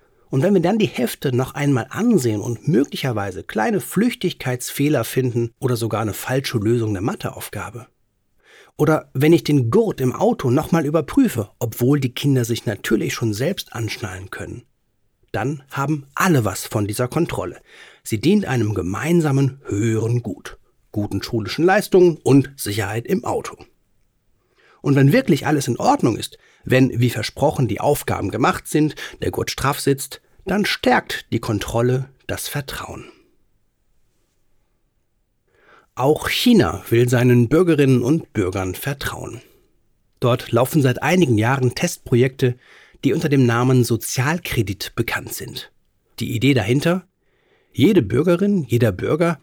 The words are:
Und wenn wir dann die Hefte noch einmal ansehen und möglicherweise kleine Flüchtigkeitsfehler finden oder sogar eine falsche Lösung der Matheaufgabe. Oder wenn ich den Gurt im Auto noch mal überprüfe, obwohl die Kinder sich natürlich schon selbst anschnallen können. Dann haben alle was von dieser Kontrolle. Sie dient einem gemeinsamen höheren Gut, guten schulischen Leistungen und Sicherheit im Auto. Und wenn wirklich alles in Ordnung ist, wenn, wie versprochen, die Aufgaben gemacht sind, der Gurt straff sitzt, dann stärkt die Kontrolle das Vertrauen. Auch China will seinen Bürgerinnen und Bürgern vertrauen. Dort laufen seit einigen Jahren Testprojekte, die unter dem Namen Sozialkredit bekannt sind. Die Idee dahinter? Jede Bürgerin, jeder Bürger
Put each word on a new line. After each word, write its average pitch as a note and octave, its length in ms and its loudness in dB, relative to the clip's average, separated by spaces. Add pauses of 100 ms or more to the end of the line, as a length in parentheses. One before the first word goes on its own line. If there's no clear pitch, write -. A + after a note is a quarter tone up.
(280)
Und C3+ 140 0
wenn G3 100 4
wir F#3 80 4
dann F#3+ 180 2
die G#3 60 2
Hefte D3 500 -2
noch B2+ 200 -2
einmal C#3 340 0
ansehen C3+ 540 0
und A#2+ 260 -8
möglicherweise A2 760 -2
kleine A3 380 -2
Flüchtigkeitsfehler D3 1200 -2
finden A#2+ 560 -2
oder B2+ 160 0
sogar A2 260 -2
eine G#2 100 -4
falsche B2+ 460 -4
Lösung A2 340 0
der F#2 80 -4
Matheaufgabe. A2+ 840 -8 (880)
Oder D#3 380 2
wenn D3+ 180 4
ich D#3+ 120 4
den C3 260 2
Gurt F#3+ 320 2
im B2 120 0
Auto G3+ 360 0
noch - 220 0
mal E3 120 2
überprüfe, D#3 640 0 (100)
obwohl B2+ 420 0
die B2+ 120 -2
Kinder C3 320 2
sich A#2 220 -4
natürlich - 480 -2
schon A2+ 180 -2
selbst C#3 400 -4
anschnallen F#2+ 580 -10
können. - 340 -12 (680)
Dann B2+ 380 -4
haben C#3+ 460 -4
alle D#3+ 280 4
was - 220 -6
von G#2 220 -2
dieser B2 180 -4
Kontrolle. A2+ 540 -4 (420)
Sie G#2+ 180 -4
dient F#3+ 260 2
einem A2 280 0
gemeinsamen C#3 880 0
höheren A2 600 -2
Gut, - 340 -12 (320)
guten G2+ 320 -4
schulischen A2+ 420 -4
Leistungen F#3 600 4
und C3+ 320 6
Sicherheit G#2 500 -6
im - 180 -2
Auto. - 320 -6 (1200)
Und C#3 160 2
wenn C#3 160 6
wirklich G#3 340 2
alles D3 220 0
in A#2+ 80 -2
Ordnung A#3 400 2
ist, - 200 -12 (280)
wenn, C3 340 2
wie A#2+ 120 2
versprochen, C3 580 -2
die G2+ 100 -4
Aufgaben G2 540 -4
gemacht D3+ 340 -2
sind, D3+ 300 0 (260)
der F#2 80 -2
Gurt - 220 -4
straff - 260 -2
sitzt, - 420 -2 (260)
dann G#3 180 0
stärkt - 680 -2
die A2+ 80 0
Kontrolle B2 720 -2 (160)
das - 220 -8
Vertrauen. - 560 -10 (3000)
Auch C3+ 340 0
China C3 600 2
will A#2+ 200 2
seinen A#2+ 400 4
Bürgerinnen C#3+ 540 4
und D#3+ 300 -2
Bürgern F#2+ 420 -2
vertrauen. - 680 -8 (760)
Dort - 320 0
laufen B2+ 320 2
seit B2 220 0
einigen D3+ 340 4
Jahren B2+ 380 0
Testprojekte, C3 800 0 (460)
die C3 120 2
unter E3 160 0
dem C3+ 160 4
Namen B2 360 4
Sozialkredit A#2+ 1120 -2
bekannt - 380 -6
sind. - 400 -14 (460)
Die - 140 -6
Idee A#2+ 200 2
dahinter? C#3 540 0 (640)
Jede E3+ 300 4
Bürgerin, E3+ 640 2
jeder A#2 240 2
Bürger D3 500 -2